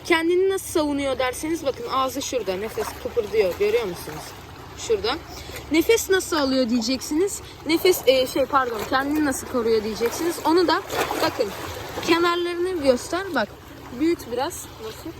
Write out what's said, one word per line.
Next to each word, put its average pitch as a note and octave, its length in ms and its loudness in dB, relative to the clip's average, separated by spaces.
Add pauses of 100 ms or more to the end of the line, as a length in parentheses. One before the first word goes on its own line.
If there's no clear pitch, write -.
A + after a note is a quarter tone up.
Kendini F4 460 4
nasıl F#4+ 160 -2
savunuyor C#4 520 0
derseniz D4 480 -2
bakın A#3+ 260 -2
ağzı C4 300 0
şurada. F#3+ 340 -2
Nefes G#3+ 300 -4 (160)
kıpırdıyor. G#3 560 0
Görüyor G#3+ 260 2
musunuz? D#3 380 -8 (560)
Şurada. A3 380 0 (560)
Nefes G4 380 4
nasıl F#4 260 2
alıyor C4 340 2
diyeceksiniz. C4 720 0 (260)
Nefes, E4+ 400 4
e, C4 200 4
şey C4+ 180 0
pardon, B3 340 0 (120)
kendini C#4+ 340 2
nasıl C4+ 220 -2
koruyor A3+ 380 2
diyeceksiniz. A#3 600 -2
Onu E4 240 4
da F4+ 140 2 (400)
bakın D#4 240 0 (600)
kenarlarını F4 760 2
göster. E4 520 2
Bak A3 140 0 (520)
büyüt E4 180 2 (140)
biraz. C4+ 320 -4 (200)
Nasıl? - 360 -10